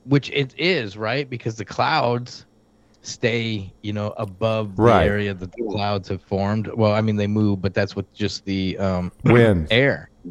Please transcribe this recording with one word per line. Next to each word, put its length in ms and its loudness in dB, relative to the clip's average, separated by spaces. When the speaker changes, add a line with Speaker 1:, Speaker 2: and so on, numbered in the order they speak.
Speaker 1:
which 260 0
it 260 -2
is, 400 -2
right, 320 -4
because 260 -6
the 100 -10
clouds 800 -2
stay, 720 -4
you 120 -6
know, 240 -4
above 580 -4
the 80 0
Speaker 2:
Right. 240 6
Speaker 1:
area 260 0
that 180 -10
the 180 -8
clouds 400 -4
have 120 -4
formed. 460 -2
Well, 260 2
I 80 2
mean, 140 0
they 120 0
move, 340 2
but 120 -2
that's 220 -2
with 180 -6
just 320 -4
the, 320 -2
um, 340 -2
Speaker 2:
Wind. 480 6
Speaker 1:
air, 380 2